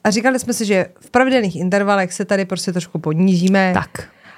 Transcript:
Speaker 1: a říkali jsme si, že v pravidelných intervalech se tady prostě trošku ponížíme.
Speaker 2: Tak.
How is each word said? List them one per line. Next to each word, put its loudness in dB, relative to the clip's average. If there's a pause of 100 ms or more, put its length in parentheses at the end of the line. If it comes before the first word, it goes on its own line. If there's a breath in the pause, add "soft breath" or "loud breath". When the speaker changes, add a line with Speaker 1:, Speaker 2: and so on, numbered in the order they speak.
Speaker 1:
a 2
říkali 0
jsme -4
si, -4
že 0 (140)
v -20
pravidelných 2
intervalech 0
se -6
tady -2
prostě -6
trošku -6
ponížíme. 2
Speaker 2:
Tak. -6 (300 loud breath)